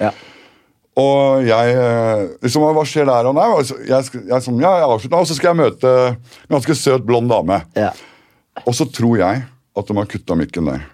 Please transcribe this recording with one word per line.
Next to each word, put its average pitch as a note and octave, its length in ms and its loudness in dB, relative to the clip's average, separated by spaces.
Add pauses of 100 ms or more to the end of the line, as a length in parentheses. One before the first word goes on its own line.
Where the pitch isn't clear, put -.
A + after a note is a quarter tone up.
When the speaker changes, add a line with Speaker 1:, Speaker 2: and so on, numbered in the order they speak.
Speaker 1:
Ja. G#2 80 0 (880)
Speaker 2:
Og C#3 480 2
jeg, A#2 320 2
eh, A#2 460 0 (180)
liksom, C3 220 0 (100)
«Hva D#3 80 2
skjer D3 240 -2
der?» B2 240 2
Og C#3 80 -2
nei, F3+ 80 2
altså, D3 300 0 (100)
jeg C3 220 0
sk-, A#2+ 180 -14
jeg B2 160 0
sånn, A#2+ 160 -4
«Ja, E3+ 220 2
jeg D3+ 100 2
avslutter A#2 240 -2
nå, E3+ 80 4
og E3+ 80 -2
så D#3+ 80 -6
skal F3 140 2
jeg E3+ 80 0
møte B2+ 320 2 (180)
en - 460 -6
ganske C#3+ 180 0
søt, C3 320 0
blond A#2+ 240 0
dame.» F#2+ 300 0 (180)
Speaker 1:
Ja. G#2 140 0 (720)
Speaker 2:
Og A#2+ 80 0
så C3 160 -2
tror A#2 320 0
jeg A2+ 220 -2 (340)
at G2+ 80 -6
de G#2+ 80 -6
har G2+ 160 -2
kuttet F2+ 300 -4
mikken E2+ 260 -4
der. C2+ 160 -6 (120)